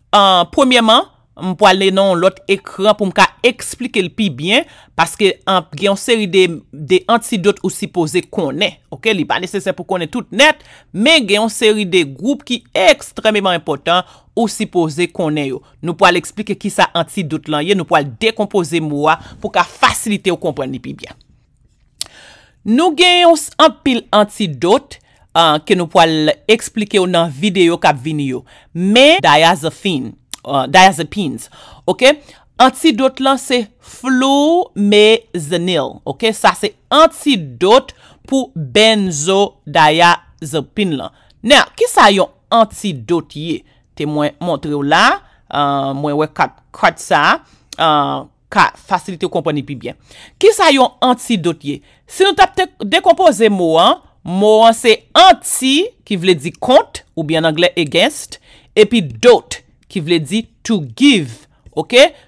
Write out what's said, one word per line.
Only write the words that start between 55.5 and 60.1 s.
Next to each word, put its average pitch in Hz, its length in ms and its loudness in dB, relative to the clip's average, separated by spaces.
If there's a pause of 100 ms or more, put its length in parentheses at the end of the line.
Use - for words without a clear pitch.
ki 202 140 -4
vle 180 180 2
di 135 140 -8
kont, - 520 0 (120)
oubyen 160 280 -2
an 160 80 0
anglè 175 260 0
against, 170 640 -2 (360)
epi 214 260 4
dot 143 600 0 (260)
ki 185 160 -8
vle 165 160 0